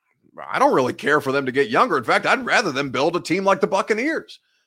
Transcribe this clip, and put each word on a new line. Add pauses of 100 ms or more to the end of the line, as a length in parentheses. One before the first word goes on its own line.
(500)
I
don't
really
care
for
them
to
get
younger.
In
fact,
I'd
rather
them
build
a
team
like
the
Buccaneers. (280)